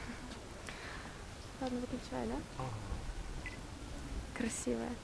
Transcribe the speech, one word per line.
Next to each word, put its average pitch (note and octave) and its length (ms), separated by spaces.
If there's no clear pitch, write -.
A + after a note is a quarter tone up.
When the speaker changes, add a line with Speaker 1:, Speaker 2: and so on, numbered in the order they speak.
Speaker 1:
Ладно, B3 200
выключай, B3 460
да? A#3 80
Speaker 2:
Ага. C3 100
Speaker 1:
Красивая. A#3 560